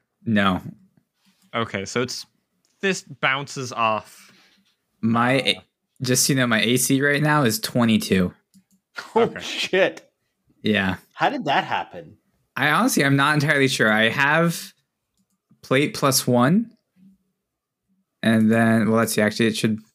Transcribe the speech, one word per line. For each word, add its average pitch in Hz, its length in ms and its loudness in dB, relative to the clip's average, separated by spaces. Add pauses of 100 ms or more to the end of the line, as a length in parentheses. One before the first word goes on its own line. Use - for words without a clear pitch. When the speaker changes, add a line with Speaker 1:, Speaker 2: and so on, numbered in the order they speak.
(280)
Speaker 1:
No. 98 340 2 (920)
Speaker 2:
Okay, 107 300 -6
so 120 180 -4
it's - 200 -10 (600)
fist 190 220 -4 (160)
bounces 135 500 -4
off. 110 600 -4 (680)
Speaker 1:
My 120 400 0
Speaker 2:
Uh, - 60 -2
Speaker 1:
A-, - 160 -2 (400)
just 123 240 0
so 151 80 0
you 135 60 0
know, 127 80 0
my 110 140 2
A 113 140 2
C 131 260 0
right 143 220 0
now 151 200 2
is 110 160 0
twenty-two. 107 760 0 (840)
Speaker 3:
Oh, 226 60 4
Speaker 2:
Okay. 208 200 -2
Speaker 3:
shit. - 680 -2 (500)
Speaker 1:
Yeah. 98 360 0 (160)
Speaker 3:
How 175 160 0
did 247 160 -6
that 151 180 0
happen? 95 540 -8 (400)
Speaker 1:
I 135 140 0
honestly, 180 340 0
I'm 139 100 2
not 143 200 2
entirely 143 340 2
sure. 117 220 2
I 110 180 2
have 156 640 0 (880)
plate 139 340 -2
plus - 320 0
one. 131 440 2 (1500)
And 110 300 2
then, 113 380 2
well, 113 100 2
let's 110 140 -2
see. 110 80 0
Actually, 107 260 2
it 110 100 -2
should 110 220 -2 (160)